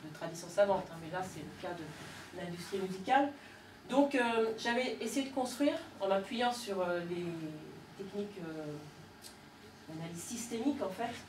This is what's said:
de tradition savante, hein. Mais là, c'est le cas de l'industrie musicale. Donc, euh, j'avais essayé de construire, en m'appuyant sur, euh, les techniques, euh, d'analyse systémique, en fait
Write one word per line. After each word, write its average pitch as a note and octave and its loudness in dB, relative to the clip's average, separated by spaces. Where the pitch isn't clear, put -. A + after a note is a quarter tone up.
de D#3 -12
tradition E3 -8
savante, G3 6
hein. E3 -10
Mais D#3 -8
là, F#3 -2
c'est - -8
le - -10
cas F3+ -4
de - -10
l'industrie F3 -4
musicale. B3+ 4
Donc, C#4 6
euh, A#3 4
j'avais A#3+ 2
essayé C4+ 0
de - -10
construire, C#4+ 2
en G3 2
m'appuyant A3+ 2
sur, G3 -2
euh, F3 2
les F3 -2
techniques, G3+ -6
euh, D#3 -6
d'analyse E3 -6
systémique, A#3 0
en F#3+ 0
fait A#3+ -2